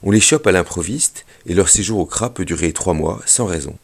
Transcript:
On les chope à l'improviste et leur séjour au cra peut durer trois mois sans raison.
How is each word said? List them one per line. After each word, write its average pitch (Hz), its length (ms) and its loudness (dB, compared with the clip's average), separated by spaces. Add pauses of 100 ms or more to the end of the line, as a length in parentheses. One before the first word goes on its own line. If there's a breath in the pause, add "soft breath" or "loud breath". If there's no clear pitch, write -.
On 98 80 2
les 107 80 6
chope 151 260 2
à 101 60 4
l'improviste 90 720 -2 (200 soft breath)
et 90 80 -4
leur 92 160 4
séjour 104 300 0
au 85 60 0
cra 120 280 -4
peut 98 100 -4
durer 82 300 -2
trois - 200 -2
mois 78 320 -2
sans - 200 0
raison. 80 380 -6